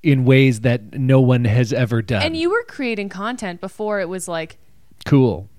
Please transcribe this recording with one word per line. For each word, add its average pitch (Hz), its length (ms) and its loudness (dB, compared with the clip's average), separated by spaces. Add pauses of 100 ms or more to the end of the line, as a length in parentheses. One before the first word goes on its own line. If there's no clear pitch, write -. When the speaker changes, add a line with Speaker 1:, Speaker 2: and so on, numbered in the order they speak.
Speaker 1:
in 139 220 2
ways 131 380 4
that 120 360 -2
no 135 220 4
one 123 240 4
has 117 300 0
ever 120 280 0
done." 104 200 -2
Speaker 2:
And 320 160 -2
you 330 140 -2
were 466 180 -2
creating 220 400 -6
content 196 500 -8
before 208 400 -6
it 175 80 -6
was, 185 220 -10
like, 165 280 -8 (460)
Speaker 1:
Cool. 113 560 0